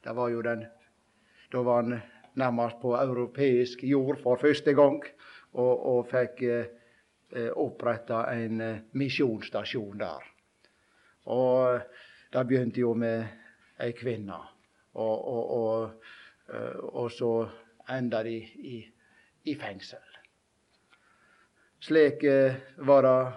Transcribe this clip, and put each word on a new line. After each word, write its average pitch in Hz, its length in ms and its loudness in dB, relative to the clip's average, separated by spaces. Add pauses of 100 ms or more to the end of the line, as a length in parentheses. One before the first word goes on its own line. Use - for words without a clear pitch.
det 117 120 -8
var 120 120 -2
jo 117 140 -4
den, 113 240 -4 (840)
da 127 100 -2
var 120 200 4
han 120 200 -4 (320)
nærmest 120 460 0
på 120 140 0
europeisk 123 880 0
jord 135 380 0
for 123 160 2
første 147 380 4
gang, 143 280 6 (520)
og, 123 320 2
og 120 220 2
fikk, 127 340 0
eh, 120 240 0 (640)
eh, 117 240 -4
oppretta 117 760 -2
en, 113 280 -4
eh, 110 180 -4 (140)
misjonsstasjon 110 1040 -4
der. 85 300 -8 (1000)
Og, 127 480 2
eh, 120 60 -2 (520)
det 123 140 0
begynte 123 340 0
jo 117 140 2
med 113 320 -2 (540)
ei 120 120 -4
kvinne, 104 460 -8 (560)
og, 110 340 -4
og, 120 220 -4
og, 113 400 0 (640)
eh, 113 240 -8
og 120 340 -8
så 117 200 -2 (580)
enda 120 320 -2
de 113 160 -6
i, 117 540 -16 (520)
i 151 100 -4
fengsel. 101 440 -12 (1800)
Slik, 147 440 4
eh, 135 300 6 (220)
var 139 260 6
det 127 340 4